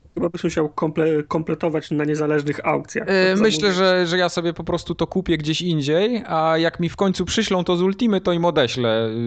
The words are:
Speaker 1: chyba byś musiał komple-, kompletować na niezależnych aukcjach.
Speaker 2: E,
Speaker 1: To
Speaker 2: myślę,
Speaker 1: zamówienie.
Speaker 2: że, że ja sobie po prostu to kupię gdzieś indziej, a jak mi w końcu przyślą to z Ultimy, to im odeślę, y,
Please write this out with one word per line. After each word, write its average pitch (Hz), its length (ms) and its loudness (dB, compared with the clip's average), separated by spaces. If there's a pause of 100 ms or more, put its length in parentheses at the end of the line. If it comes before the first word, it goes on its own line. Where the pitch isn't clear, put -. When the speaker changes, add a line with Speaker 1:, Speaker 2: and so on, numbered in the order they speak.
(140)
Speaker 1:
chyba 175 140 -2
byś - 160 -8
musiał 160 240 0
komple-, 160 600 -2
kompletować 160 640 -4
na 151 140 0
niezależnych 151 600 -2
aukcjach. 151 420 -4
Speaker 2:
E, 190 280 4
Speaker 1:
To 208 60 2
Speaker 2:
myślę, 196 300 2
Speaker 1:
zamówienie. - 20 2
Speaker 2:
że, 185 320 4
że 175 120 0
ja 180 100 2
sobie 170 240 -2
po 165 120 -8
prostu 170 300 -4
to 165 120 -2
kupię 175 320 0
gdzieś 156 240 -2
indziej, 175 640 0
a 160 320 2
jak 165 220 0
mi 170 80 0
w - 80 -10
końcu 190 280 0
przyślą 190 400 0
to 180 120 2
z 175 60 2
Ultimy, 196 380 2
to 180 120 0
im 170 120 0
odeślę, 120 640 2
y, 110 40 -4 (140)